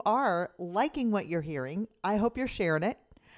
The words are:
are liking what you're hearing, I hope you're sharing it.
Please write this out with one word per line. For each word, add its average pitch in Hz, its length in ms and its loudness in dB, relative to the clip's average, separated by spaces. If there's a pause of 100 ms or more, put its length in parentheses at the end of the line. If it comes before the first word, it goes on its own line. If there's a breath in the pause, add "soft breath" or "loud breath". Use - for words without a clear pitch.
are 208 540 2
liking 226 520 0
what 202 160 0
you're 165 140 0
hearing, 151 440 -4 (200)
I 208 100 2
hope 226 220 0
you're 254 100 0
sharing 165 360 0
it. 226 140 -2 (400 loud breath)